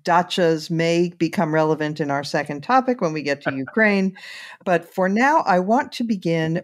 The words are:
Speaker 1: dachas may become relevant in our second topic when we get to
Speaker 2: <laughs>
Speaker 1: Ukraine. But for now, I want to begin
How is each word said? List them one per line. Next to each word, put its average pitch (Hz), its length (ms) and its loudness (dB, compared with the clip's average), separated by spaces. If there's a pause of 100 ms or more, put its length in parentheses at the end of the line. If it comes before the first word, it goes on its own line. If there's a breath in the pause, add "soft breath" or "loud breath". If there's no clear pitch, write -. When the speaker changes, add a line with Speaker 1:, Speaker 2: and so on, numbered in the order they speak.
Speaker 1:
dachas 170 680 2
may 170 480 0
become 160 380 -2
relevant 156 460 0
in 143 100 -2
our 143 140 -2
second 147 400 -6
topic 247 360 0
when 165 120 -2
we 156 100 -6
get 139 200 -2
to 139 120 -4
Speaker 2:
<laughs> - 20 -6
Speaker 1:
Ukraine. 190 600 0 (480 loud breath)
But 170 280 0
for 185 160 0
now, 254 380 2
I 185 140 4
want 233 320 0
to - 100 -6
begin 165 600 -2